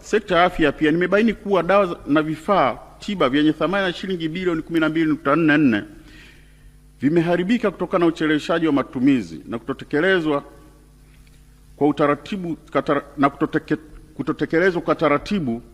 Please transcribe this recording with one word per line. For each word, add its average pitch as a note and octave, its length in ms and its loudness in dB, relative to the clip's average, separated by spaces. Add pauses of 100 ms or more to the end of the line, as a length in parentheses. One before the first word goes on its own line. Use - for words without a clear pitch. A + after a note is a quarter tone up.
sekta G3 340 -2
ya F3 80 6
afya D#3 280 2
pia D3+ 180 0
nimebaini F#3+ 440 2
kuwa G3 280 -2
dawa G3 240 2
za, F3 100 -6 (100)
na D#3 160 2
vifaa D#3 560 0 (200)
tiba F3 300 -2
vyenye D3+ 240 2
thamani E3+ 340 -2
ya F3 60 -4
shilingi E3+ 360 -6
bilioni E3+ 340 -4
kumi E3 180 -2
na D#3 80 2
mbili D#3+ 180 0
nukta C#3+ 300 0
nne D3+ 220 4
nne A#2+ 240 2 (1160)
vimeharibika F3 720 0
kutokana F3 340 -2
na E3+ 40 6
ucheleweshaji D#3+ 580 0
wa D3+ 60 2
matumizi B2 760 0
na A2+ 100 -8
kutotekelezwa D3+ 840 -2 (1300)
kwa C#3+ 120 2
utaratibu D3+ 680 -2 (160)
katara-, C#3+ 320 0 (120)
na C#3 120 2
kutoteke-, D3+ 500 -2 (360)
kutotekelezwa D#3+ 680 -2
kwa D#3+ 120 0
taratibu C#3+ 680 -2 (120)